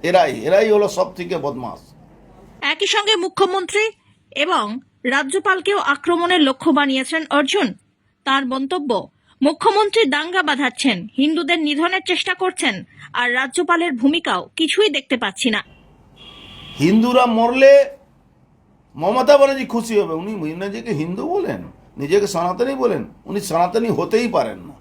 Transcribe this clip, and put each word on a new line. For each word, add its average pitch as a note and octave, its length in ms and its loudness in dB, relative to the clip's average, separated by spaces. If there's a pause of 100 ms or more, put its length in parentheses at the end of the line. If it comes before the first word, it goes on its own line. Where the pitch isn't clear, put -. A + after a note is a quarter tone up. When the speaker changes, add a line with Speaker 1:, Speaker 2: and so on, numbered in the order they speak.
Speaker 1:
এরাই, D#3+ 320 2
এরাই G3 300 2
হলো G#3 180 2
সব F#3 260 -4
থেকে F3 240 -8
বদমাশ। C3 420 -8 (840)
Speaker 2:
একই D#4 240 -4
সঙ্গে G#4 300 0
মুখ্যমন্ত্রী F#4+ 760 -2 (400)
এবং C4+ 480 -2 (260)
রাজ্যপালকেও F4+ 760 -2
আক্রমণের F4 600 0
লক্ষ্য C4+ 300 2
বানিয়েছেন C#4 600 0
অর্জুন। C#4+ 440 0 (500)
তার C4+ 220 0
মন্তব্য, C4+ 640 -4 (340)
মুখ্যমন্ত্রী G#4 600 2
দাঙ্গা D#4+ 380 0
বাঁধাচ্ছেন, B3+ 680 -2 (100)
হিন্দুদের D#4+ 400 0
নিধনের D#4+ 480 0
চেষ্টা F4+ 280 -2
করছেন, F4+ 500 -4 (280)
আর A#3+ 220 -2
রাজ্যপালের E4 580 0
ভূমিকাও C4 640 0
কিছুই F#4+ 320 2
দেখতে C#4 280 -4
পাচ্ছি A3+ 340 -4
না। G#3 140 -4 (1120)
Speaker 1:
হিন্দুরা A#3 480 4
মরলে B3 460 6 (1200)
মমতা B3 420 4
ব্যানার্জি C4+ 260 4
খুশি A3 360 0
হবে। E3 140 -2
উনি F#3 180 -6 (220)
নিজেকে G3+ 380 -8
হিন্দু F3 360 -4
বলেন, E4+ 340 -4 (340)
নিজেকে F#3 300 0
সনাতনী F3+ 480 -2
বলেন, A3 300 -2 (200)
উনি G3+ 160 -6
সনাতনী F#3 480 0
হতেই G#3+ 400 0
পারেন A#2 300 -2
না। F2+ 220 -18